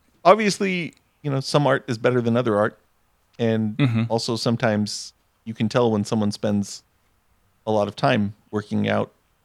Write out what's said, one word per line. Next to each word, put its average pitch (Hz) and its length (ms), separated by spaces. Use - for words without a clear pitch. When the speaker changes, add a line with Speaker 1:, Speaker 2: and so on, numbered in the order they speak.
Speaker 1:
obviously, 190 680
you 147 100
know, 135 80
some 147 260
art 131 220
is 120 100
better 123 220
than 117 160
other 120 200
art. 104 220
And 110 360
Speaker 2:
Mm-hmm. 117 320
Speaker 1:
also 113 280
sometimes 110 760
you 113 80
can 110 160
tell 123 220
when 104 140
someone 107 260
spends 104 540
a 110 60
lot 101 160
of 101 80
time 110 380
working 104 360
out 104 220